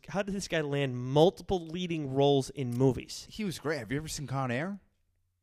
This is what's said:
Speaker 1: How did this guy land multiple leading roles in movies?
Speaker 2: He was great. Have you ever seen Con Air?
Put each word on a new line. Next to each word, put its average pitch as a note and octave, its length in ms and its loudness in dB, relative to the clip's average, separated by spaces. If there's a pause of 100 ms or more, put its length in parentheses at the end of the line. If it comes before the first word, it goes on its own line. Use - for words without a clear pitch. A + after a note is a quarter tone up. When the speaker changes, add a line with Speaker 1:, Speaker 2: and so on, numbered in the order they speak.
Speaker 1:
How F3 160 -4
did G3 100 -8
this G3 140 -6
guy E3 140 0
land C#3+ 360 -2
multiple E3 720 2
leading D#3+ 460 -4
roles C#3 360 4
in B2+ 220 -4
movies? - 580 0
Speaker 2:
He - 140 -8
was F#3 160 -6
great. D3 200 -4
Have G#2+ 120 -10
you C3+ 60 -2
ever D#3 100 -8
seen D3+ 180 -8
Con C3 260 -4
Air? F#3 280 -4 (640)